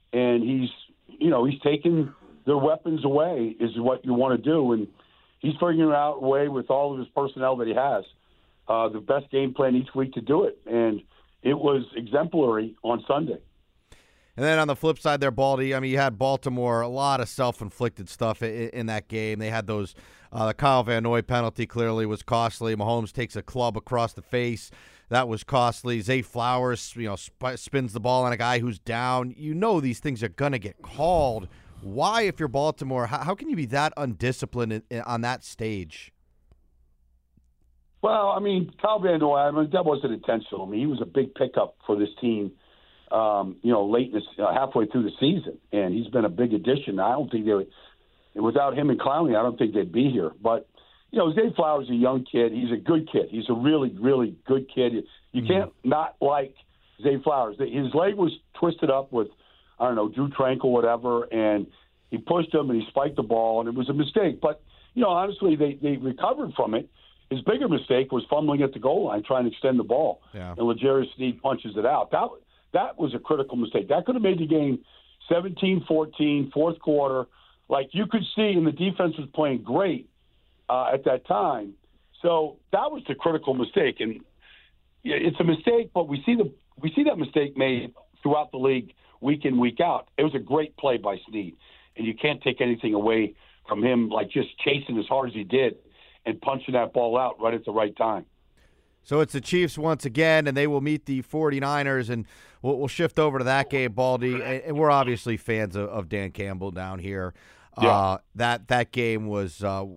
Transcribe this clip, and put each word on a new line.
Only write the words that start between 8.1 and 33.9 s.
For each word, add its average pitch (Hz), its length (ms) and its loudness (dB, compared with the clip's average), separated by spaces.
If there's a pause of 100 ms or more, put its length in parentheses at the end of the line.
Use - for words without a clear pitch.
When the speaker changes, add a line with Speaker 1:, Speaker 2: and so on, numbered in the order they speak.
Speaker 1:
uh, 113 220 2
the 107 120 -8
best 139 300 -2
game 135 220 0
plan 127 240 2
each 127 180 -2
week 131 200 -2
to 123 80 -8
do 151 220 2
it. - 200 -2
And 113 380 0 (400)
it 143 160 2
was 143 260 0 (100)
exemplary 120 880 0
on 113 240 -2
Sunday. 143 360 -2 (960)
Speaker 2:
And 127 60 0
then 156 140 4
on 151 100 2
the 139 60 0
flip 156 240 0
side 147 220 0
there, 135 100 0
Baldy, 135 440 0
I 131 60 -2
mean, 131 100 -2
you 135 80 0
had 131 200 0
Baltimore, 123 640 0
a 117 80 -2
lot 135 320 0
of 117 80 -4
self-inflicted 117 800 -4
stuff 113 340 -4
i-, 117 40 -2
i-, 117 260 -6
in 113 140 -8
that 110 220 -6
game. 110 300 -4
They 110 120 -6
had 110 160 -4
those, 104 280 -4 (380)
uh, 113 140 -2
the 110 80 0
Kyle 135 280 4
Van 113 200 0
Noy 117 180 2
penalty 117 460 -2
clearly 113 400 -2
was 107 160 -6
costly. 117 520 -2
Mahomes 110 380 -2
takes 117 240 -6
a 101 60 -8
club 120 340 -4
across 117 380 -2
the - 80 -16
face. 120 480 -4 (400)
That 123 180 2
was 110 160 -6
costly. 120 560 0
Zay 127 220 0
Flowers, 123 720 -2
you 117 80 -8
know, 101 100 -6
sp-, 127 420 -8
spins 127 360 -4
the 113 80 -6
ball 127 240 2
on 120 80 0
a 113 60 -2
guy 120 200 0
who's 113 200 -4
down. 123 580 -4
You 151 180 -6
know 196 240 2
these 131 220 -2
things 127 220 -6
are 110 80 -4
gonna 139 280 -2
get - 240 -14
called. 139 640 0 (360)
Why, 160 400 0
if 185 180 -2
you're 151 80 -2
Baltimore, 135 580 -2
how, 127 120 -4
how 151 160 -4
can 311 160 -8
you 269 40 -2
be 151 120 -2
that 139 320 0